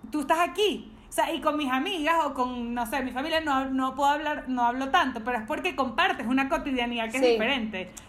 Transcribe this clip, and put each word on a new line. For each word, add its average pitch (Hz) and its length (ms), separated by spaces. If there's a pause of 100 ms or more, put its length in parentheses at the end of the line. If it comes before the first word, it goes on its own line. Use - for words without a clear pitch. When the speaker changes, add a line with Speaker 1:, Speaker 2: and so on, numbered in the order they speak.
(120)
Speaker 1:
tú 302 80
estás 320 180
aquí". 349 560 (140)
O - 40
sea, 302 200
y 320 80
con 302 160
mis 294 160
amigas 320 420 (100)
o 285 100
con, 247 400
no 240 120
sé, 262 160
mi 254 80
familia 311 300
no, 277 240
no 262 320
puedo 285 140
hablar, 294 360
no 247 180
hablo 262 260
tanto, 262 340
pero 247 140
es 220 80
porque 302 280
compartes 269 540
una 269 200
cotidianidad 240 600
que 240 60
es 269 80
Speaker 2:
Sí. 247 60
Speaker 1:
diferente, 220 600 (180)